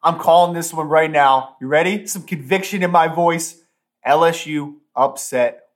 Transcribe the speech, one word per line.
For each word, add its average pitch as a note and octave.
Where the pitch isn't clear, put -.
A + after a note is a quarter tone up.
I'm E3
calling F3
this E3+
one D#3
right D#3
now. C#3
You C3
ready? F3
Some F3+
conviction F#3
in F3+
my E3+
voice. E3
L D3+
S E3
U D3
upset B2